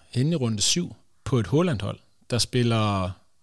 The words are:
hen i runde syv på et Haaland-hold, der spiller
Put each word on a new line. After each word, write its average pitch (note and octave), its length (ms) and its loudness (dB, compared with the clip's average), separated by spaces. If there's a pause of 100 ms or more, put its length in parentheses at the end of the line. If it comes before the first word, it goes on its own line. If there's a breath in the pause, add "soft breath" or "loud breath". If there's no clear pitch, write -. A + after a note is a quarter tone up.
hen C#3 220 0
i F3 40 0
runde A2+ 260 -2
syv - 340 -2 (280)
på B2+ 160 0
et G2 80 0
Haaland-hold, C3+ 520 0 (300)
der A#2+ 80 0
spiller G#2+ 760 0 (320)